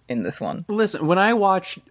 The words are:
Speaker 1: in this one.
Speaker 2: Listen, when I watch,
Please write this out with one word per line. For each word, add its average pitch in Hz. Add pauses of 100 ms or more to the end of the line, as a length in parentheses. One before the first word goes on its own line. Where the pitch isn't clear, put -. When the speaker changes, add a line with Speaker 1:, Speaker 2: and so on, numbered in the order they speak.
Speaker 1:
in 120
this -
one. -
Speaker 2:
Listen, 208
when 180
I 208
watch, 196 (120)